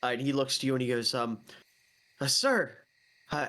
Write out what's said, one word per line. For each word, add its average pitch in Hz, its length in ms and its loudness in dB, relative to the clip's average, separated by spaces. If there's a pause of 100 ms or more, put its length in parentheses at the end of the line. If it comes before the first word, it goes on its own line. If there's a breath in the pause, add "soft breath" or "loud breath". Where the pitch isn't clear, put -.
Uh, 127 40 0
and 123 140 -2
he 139 120 0
looks 135 240 0
to - 100 -4
you 135 60 2
and 131 80 2
he 127 60 0
goes, 120 260 0
um, 117 240 -2 (800 loud breath)
Uh, 139 80 -2
sir, 233 500 2 (540)
I, 147 180 -2